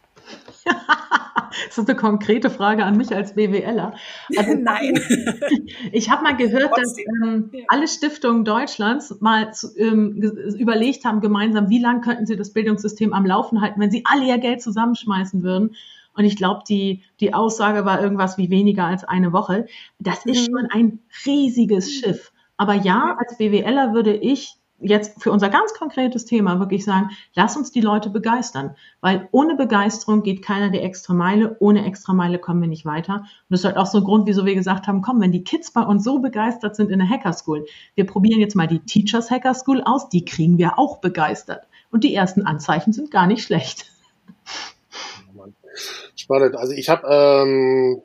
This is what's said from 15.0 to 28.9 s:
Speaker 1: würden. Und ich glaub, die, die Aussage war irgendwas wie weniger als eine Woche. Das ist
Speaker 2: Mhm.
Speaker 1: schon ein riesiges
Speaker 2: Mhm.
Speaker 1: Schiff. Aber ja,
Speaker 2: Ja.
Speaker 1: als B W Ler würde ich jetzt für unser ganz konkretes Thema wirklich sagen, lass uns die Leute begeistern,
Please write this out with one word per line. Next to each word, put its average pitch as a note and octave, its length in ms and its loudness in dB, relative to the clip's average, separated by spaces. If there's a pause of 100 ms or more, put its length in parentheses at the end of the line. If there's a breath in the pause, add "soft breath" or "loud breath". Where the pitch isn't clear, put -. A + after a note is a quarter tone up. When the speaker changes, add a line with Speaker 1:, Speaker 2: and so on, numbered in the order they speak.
Speaker 1:
würden. F#3 320 0 (400 loud breath)
Und G#3 100 2
ich G#3 120 4
glaub, F#3+ 280 -2
die, G3 380 -2 (160 soft breath)
die G3+ 140 0
Aussage G#3 520 0
war F#3+ 180 0
irgendwas G3 340 0
wie F3+ 140 0
weniger G3 340 4
als F3+ 200 -2
eine F3+ 280 0
Woche. G3+ 340 0 (320 loud breath)
Das - 280 -6
ist A#3+ 240 0
Speaker 2:
Mhm. B3 40 -4
Speaker 1:
schon B3+ 160 -2
ein A3 280 2 (260)
riesiges A#3+ 600 2
Speaker 2:
Mhm. - 60 -8
Speaker 1:
Schiff. B3 400 -6 (260)
Aber G#3 160 2
ja, G3 80 0
Speaker 2:
Ja. B3+ 360 0
Speaker 1:
als - 200 -8
B G#3+ 140 0
W G3 100 2
Ler B3 320 0
würde G#3+ 200 2
ich C4 440 -4 (220)
jetzt G#3 400 0
für - 120 0
unser G3+ 160 4
ganz G#4 260 0
konkretes B3+ 500 -4
Thema F#3+ 360 0
wirklich G3 240 -2
sagen, G3+ 260 0 (240 loud breath)
lass G3+ 220 0
uns - 160 -6
die B3 80 0
Leute G#3 300 0
begeistern, A3 640 -4 (240 soft breath)